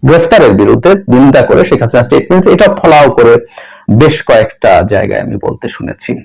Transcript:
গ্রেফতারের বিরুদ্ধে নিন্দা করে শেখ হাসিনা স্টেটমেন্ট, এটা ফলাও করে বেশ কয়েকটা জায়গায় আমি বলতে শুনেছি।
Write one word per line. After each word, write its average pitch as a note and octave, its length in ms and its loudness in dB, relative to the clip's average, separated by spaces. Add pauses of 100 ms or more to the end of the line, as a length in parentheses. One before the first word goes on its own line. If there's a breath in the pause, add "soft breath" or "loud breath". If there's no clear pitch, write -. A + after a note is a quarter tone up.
গ্রেফতারের E3 460 2
বিরুদ্ধে G#2 420 2
নিন্দা C3+ 480 2
করে - 240 0
শেখ - 160 -2
হাসিনা A#2+ 220 -2
স্টেটমেন্ট, F3+ 440 0
এটা G3 300 2
ফলাও D3 340 2
করে A#2 240 4 (560 loud breath)
বেশ D3+ 320 0
কয়েকটা G#2+ 680 0
জায়গায় G2+ 320 -4
আমি - 140 -10
বলতে - 340 -10
শুনেছি। - 560 -12